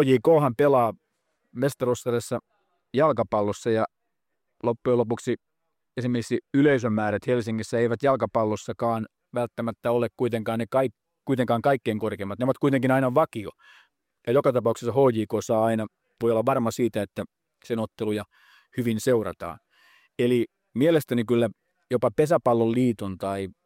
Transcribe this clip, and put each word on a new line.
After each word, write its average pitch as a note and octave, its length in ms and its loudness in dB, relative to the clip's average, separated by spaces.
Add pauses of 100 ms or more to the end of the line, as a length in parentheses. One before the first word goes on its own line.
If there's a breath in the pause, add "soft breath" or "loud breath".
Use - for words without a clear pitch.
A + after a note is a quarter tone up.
J C3 180 4
K:han D3 320 4
pelaa B2+ 380 2 (580)
mestaruussarjassa B2 880 -2 (540)
jalkapallossa, A2+ 760 0
ja A2 160 2 (760)
loppujen A#2+ 340 0
lopuksi A#2 380 -2 (600)
esimerkiksi B2 420 -2 (140)
yleisömäärät A2 720 2
Helsingissä A#2 520 -2
eivät A#2 240 0
jalkapallossakaan A2+ 1000 -2 (280)
välttämättä A#2 580 -4
ole A#2+ 160 0 (100)
kuitenkaan A2+ 420 -2
ne A#2 100 -4
kaik-, C3 260 0 (300)
kuitenkaan A#2+ 360 0
kaikkein A#2+ 380 0
korkeimmat. G2 400 -6
Ne B2+ 60 -2
ovat C3 120 0
kuitenkin C3+ 340 2
aina C3 220 2
vakio. A#2 360 -2 (800 soft breath)
Ja A#2 60 2
joka C#3 200 4
tapauksessa A2+ 380 -2
H G2+ 40 -6 (180)
J G#2+ 100 0
K G#2+ 220 -4
saa A2 200 2
aina, A2+ 200 0 (360)
voi A#2 100 2
olla A2+ 140 2
varma B2 260 0
siitä, A2+ 300 -2
että G2+ 220 -8 (420)
sen A#2 140 -4
otteluja G#2+ 440 -4 (540 soft breath)
hyvin A#2 220 0
seurataan. F#2+ 600 -2 (600 soft breath)
Eli B2 260 2 (280)
mielestäni C3+ 520 0
kyllä A#2 240 2 (420)
jopa B2 240 0
Pesäpallon B2 600 2
liiton G#2+ 420 -2
tai G2 300 -6 (180)